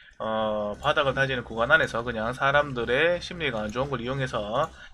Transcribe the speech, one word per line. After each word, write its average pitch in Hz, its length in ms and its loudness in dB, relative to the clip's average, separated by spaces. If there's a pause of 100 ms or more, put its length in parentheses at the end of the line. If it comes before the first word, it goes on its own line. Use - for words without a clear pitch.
(180)
어, 107 640 -2
바닥을 143 320 2
다지는 135 300 0
구간 117 260 0
안에서 123 320 4
그냥 117 300 -4
사람들의 139 880 2
심리가 151 400 -4
안 107 100 -4
좋은 127 200 -2
걸 131 100 -2
이용해서 127 720 -2 (240)